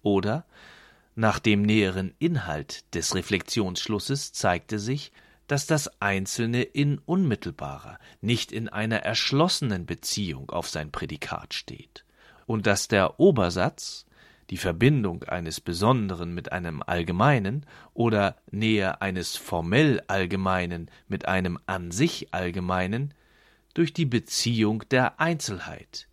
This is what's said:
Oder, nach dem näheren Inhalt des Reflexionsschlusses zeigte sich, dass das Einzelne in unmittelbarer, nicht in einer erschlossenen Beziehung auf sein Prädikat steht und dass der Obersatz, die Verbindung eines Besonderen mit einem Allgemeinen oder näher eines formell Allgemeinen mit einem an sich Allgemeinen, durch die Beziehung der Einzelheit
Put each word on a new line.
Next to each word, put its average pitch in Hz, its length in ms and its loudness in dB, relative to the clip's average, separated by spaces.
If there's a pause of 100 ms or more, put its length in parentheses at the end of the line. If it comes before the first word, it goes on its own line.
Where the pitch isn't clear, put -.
Oder, 104 420 2 (680)
nach 110 240 2
dem 104 240 4
näheren 98 560 2
Inhalt 98 760 -2
des 82 200 -2
Reflexionsschlusses 98 1160 -2
zeigte 95 460 0
sich, 123 340 -6 (340)
dass 143 200 -2
das - 340 0
Einzelne 107 640 0
in 143 360 0
unmittelbarer, 90 1000 -2 (220)
nicht 113 320 -2
in 113 160 -6
einer 110 320 -2
erschlossenen 117 880 0
Beziehung 82 640 -6
auf - 180 -4
sein 76 220 -6
Prädikat - 640 -8
steht - 500 -14 (420)
und 110 200 0
dass 101 220 2
der 98 320 2
Obersatz, 107 840 2 (440)
die 95 60 -6
Verbindung 95 680 2
eines 82 360 -6
Besonderen 90 760 0
mit - 180 -8
einem 82 300 -6
Allgemeinen 98 840 0 (280)
oder 110 420 2 (140)
näher 104 520 0
eines 92 340 -4
formell 107 720 2
Allgemeinen 92 840 -2 (160)
mit - 200 -4
einem 92 400 0
an 90 240 -6
sich 127 440 0
Allgemeinen, 92 800 -2 (600)
durch 165 180 2
die 165 140 0
Beziehung 113 840 0
der 127 300 2
Einzelheit - 920 -4